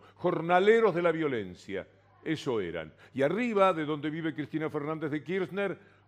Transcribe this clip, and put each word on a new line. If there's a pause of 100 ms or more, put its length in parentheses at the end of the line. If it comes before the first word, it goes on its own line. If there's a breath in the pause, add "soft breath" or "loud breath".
(140 loud breath)
jornaleros
de
la
violencia, (360)
eso
eran. (200 loud breath)
Y
arriba,
de
donde
vive
Cristina
Fernández
de
Kirchner, (320 loud breath)